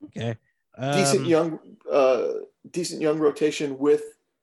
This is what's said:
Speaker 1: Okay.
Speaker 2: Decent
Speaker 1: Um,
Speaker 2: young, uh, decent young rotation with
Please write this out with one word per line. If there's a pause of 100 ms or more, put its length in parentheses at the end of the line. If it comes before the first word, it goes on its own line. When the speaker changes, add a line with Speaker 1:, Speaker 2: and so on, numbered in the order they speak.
Speaker 1:
Okay. (420)
Speaker 2:
Decent
Speaker 1:
Um,
Speaker 2:
young, (320)
uh, (440)
decent
young
rotation
with (400)